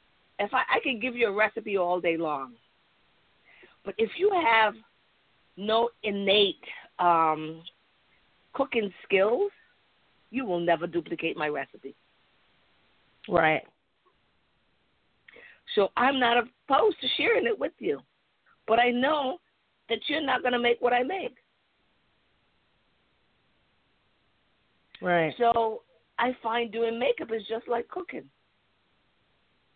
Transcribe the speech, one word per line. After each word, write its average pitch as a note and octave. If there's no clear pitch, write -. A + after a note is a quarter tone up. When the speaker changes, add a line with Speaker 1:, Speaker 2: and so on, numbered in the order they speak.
Speaker 1:
if G3+
I, B3+
I -
can B3+
give A#3+
you A#3+
a G3+
recipe G#3
all F3+
day E3+
long, C#3+
but G3
if A3
you G4
have A3+
no A3
innate, G3+
um, D#3+
cooking A#3
skills, A3+
you B3+
will F3+
never E3+
duplicate E3
my D#3
recipe. C#3
Speaker 2:
Right. E3
Speaker 1:
So G3
I'm C4
not A#3
opposed C#4+
to C4
sharing E4
it A#3
with D4
you, D3+
but A3
I B3
know C4+
that A3+
you're D4+
not C4
gonna B3
make A#3+
what B3
I B3
make. F4
Speaker 2:
Right. F3
Speaker 1:
So A#3
I B3
find A#3
doing A3+
makeup C#4+
is A3
just A3+
like A#3+
cooking. -